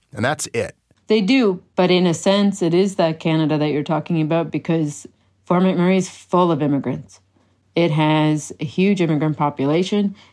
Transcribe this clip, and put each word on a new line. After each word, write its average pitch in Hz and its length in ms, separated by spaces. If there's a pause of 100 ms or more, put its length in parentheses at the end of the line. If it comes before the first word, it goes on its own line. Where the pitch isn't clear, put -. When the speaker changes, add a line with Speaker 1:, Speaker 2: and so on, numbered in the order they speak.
(120)
Speaker 1:
and 110 140
that's 147 280
it. 104 220 (320)
Speaker 2:
They 220 140
do, 196 420 (120)
but 180 160
in 180 160
a 165 60
sense, 196 480
it 170 120
is 190 220
that 165 240
Canada 160 400
that 151 100
you're 147 140
talking 156 380
about 160 300
because 151 540 (400)
Fort 180 180
McMurray 185 340
is 185 120
full 180 420
of 147 100
immigrants. 143 580 (560)
It 170 160
has 151 680
a 165 60
huge 185 360
immigrant 156 360
population 170 800 (180)